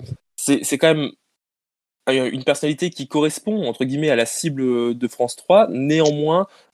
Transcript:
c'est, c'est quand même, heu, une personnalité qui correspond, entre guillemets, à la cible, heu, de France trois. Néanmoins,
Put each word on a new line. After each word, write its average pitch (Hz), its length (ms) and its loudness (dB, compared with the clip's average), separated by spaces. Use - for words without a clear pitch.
c'est, - 280 0
c'est 139 160 -4
quand 160 160 4
même, 147 160 -4
heu, 131 240 0
une 127 100 -8
personnalité 151 460 -2
qui 143 180 -10
correspond, 156 600 -2
entre 120 180 -2
guillemets, 147 240 -2
à 131 60 4
la 117 100 2
cible, 139 360 -6
heu, 120 320 0
de 120 140 -4
France - 280 -4
trois. 202 340 4
Néanmoins, 151 800 0